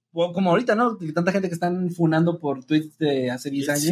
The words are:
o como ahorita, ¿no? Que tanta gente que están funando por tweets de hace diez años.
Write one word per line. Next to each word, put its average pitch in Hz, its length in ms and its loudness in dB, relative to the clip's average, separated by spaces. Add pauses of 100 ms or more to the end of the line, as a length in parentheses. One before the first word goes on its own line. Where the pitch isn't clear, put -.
(140)
o 170 180 0
como 180 200 0
ahorita, 240 240 2
¿no? 233 220 0
Que 165 140 -8
tanta 175 220 0
gente 190 160 0
que 170 60 -6
están 180 360 -2
funando 165 480 2
por 139 240 -4
tweets 156 360 -2
de 135 320 0
hace 127 180 -8
diez 139 180 -4
años. 147 240 0